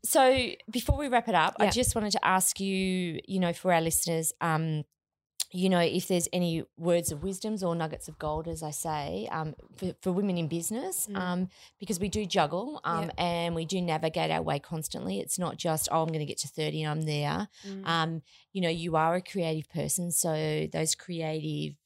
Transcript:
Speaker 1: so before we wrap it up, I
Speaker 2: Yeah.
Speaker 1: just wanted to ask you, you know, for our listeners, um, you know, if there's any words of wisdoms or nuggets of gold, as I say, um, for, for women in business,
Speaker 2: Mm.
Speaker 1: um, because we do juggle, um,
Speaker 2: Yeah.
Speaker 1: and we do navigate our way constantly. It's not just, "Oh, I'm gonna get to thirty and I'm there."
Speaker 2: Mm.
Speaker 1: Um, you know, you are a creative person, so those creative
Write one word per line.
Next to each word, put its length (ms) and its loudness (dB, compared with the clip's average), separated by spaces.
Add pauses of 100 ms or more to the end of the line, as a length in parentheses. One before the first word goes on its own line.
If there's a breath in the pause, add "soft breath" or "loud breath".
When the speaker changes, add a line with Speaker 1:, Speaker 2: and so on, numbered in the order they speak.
Speaker 1:
so 440 6 (200)
before 300 2
we 80 0
wrap 220 2
it 80 2
up, 240 6
I 60 6
Speaker 2:
Yeah. 40 6
Speaker 1:
just 240 2
wanted 180 0
to 140 0
ask 320 4
you, 720 0
you 100 0
know, 140 2
for 200 2
our 80 6
listeners, 600 0
um, 440 2 (680)
you 160 2
know, 100 6
if 300 2
there's 240 2
any 320 0 (120)
words 360 2
of 100 -8
wisdoms 400 -4
or 140 0
nuggets 320 -6
of 100 -16
gold, 300 -4
as 160 -6
I 80 -6
say, 580 -4
um, 240 -4 (220)
for, 260 -4
for 80 0
women 280 0
in 100 0
business, 600 -4
Speaker 2:
Mm. 80 -8
Speaker 1:
um, 320 -2 (300 loud breath)
because 220 -4
we 80 -2
do 180 -2
juggle, 560 0
um, 220 0
Speaker 2:
Yeah. 140 -4
Speaker 1:
and 360 0
we 100 -2
do 160 -2
navigate 520 0
our 100 0
way 160 0
constantly. 600 -6
It's 180 -6
not 180 -4
just, 360 -2
"Oh, 100 2
I'm 80 0
gonna 140 -2
get 140 -8
to 100 -6
thirty 340 -4
and 80 -2
I'm 160 -2
there." 420 -2 (160 loud breath)
Speaker 2:
Mm. 220 -10
Speaker 1:
Um, 360 0 (300 soft breath)
you 80 -4
know, 100 2
you 260 0
are 180 4
a 80 0
creative 460 -2
person, 420 -2
so 640 0
those 240 0
creative 880 -6